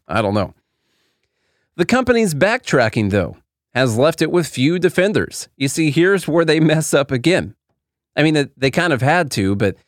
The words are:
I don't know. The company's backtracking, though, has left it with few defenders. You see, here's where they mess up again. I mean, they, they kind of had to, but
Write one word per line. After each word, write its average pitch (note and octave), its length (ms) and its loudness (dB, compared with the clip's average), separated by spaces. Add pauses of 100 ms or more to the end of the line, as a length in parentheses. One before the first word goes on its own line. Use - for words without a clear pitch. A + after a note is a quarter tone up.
I G2 140 -2
don't G2+ 120 -2
know. F#2+ 200 -2 (1200)
The E3+ 80 -2
company's A#3 480 0
backtracking, C3+ 800 0
though, F#2+ 260 -2 (360)
has A#2+ 240 0
left D#3 240 2
it D#3+ 100 0
with E3+ 160 0
few D#3 320 0
defenders. F3 800 -2
You C3+ 100 -2
see, D#3 240 -2
here's F3+ 360 2
where E3 180 2
they D#3 140 2
mess D#3 340 0
up C#3+ 180 0
again. B2+ 440 -2 (600)
I C#3+ 80 2
mean, D#3 100 4
they, C#3+ 220 0
they C3+ 160 0
kind E3+ 220 0
of A#2 80 -2
had D3+ 300 0
to, G2+ 240 0
but G2 200 -2 (120)